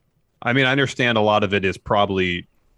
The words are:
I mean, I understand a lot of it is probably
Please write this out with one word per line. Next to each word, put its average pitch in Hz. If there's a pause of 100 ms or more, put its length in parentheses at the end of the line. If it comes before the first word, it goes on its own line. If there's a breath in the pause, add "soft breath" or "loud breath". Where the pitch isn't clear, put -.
(420)
I 123
mean, 131
I 127
understand 131
a 107
lot 107
of 98
it 98
is 92
probably 95 (320)